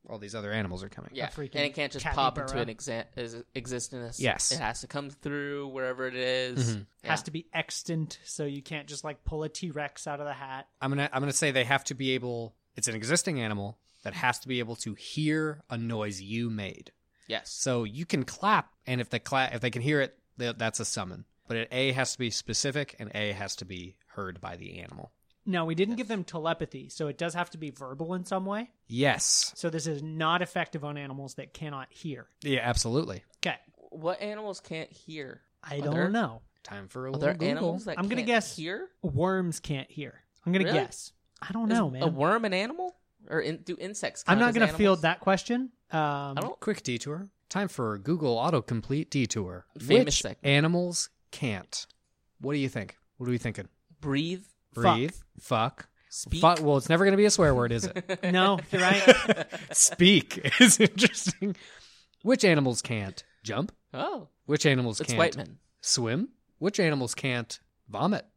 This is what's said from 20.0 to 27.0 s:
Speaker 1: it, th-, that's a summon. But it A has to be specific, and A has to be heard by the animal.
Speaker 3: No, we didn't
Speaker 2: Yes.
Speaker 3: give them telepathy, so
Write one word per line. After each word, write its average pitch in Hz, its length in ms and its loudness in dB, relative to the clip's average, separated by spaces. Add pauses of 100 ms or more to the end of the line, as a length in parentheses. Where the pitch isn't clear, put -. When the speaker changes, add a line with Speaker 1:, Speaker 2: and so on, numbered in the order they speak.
Speaker 1:
it, - 180 -4 (220)
th-, 120 180 -4
that's 113 220 -2
a 110 40 -6
summon. 90 400 -6 (220)
But 117 120 -6
it 113 120 -4
A 131 220 0
has 127 220 -2
to - 40 -14
be 120 120 -2
specific, 135 680 -4
and 104 160 -12
A 104 180 -2
has 98 240 -8
to - 80 -12
be 90 320 -12 (120)
heard 92 320 -10
by 90 160 -12
the 90 240 -16
animal. - 320 -16 (340)
Speaker 3:
No, 180 180 0
we 165 100 -2
didn't 202 180 0
Speaker 2:
Yes. 226 60 -4
Speaker 3:
give 240 100 -6
them 214 160 -4
telepathy, 156 680 -6
so 151 180 -6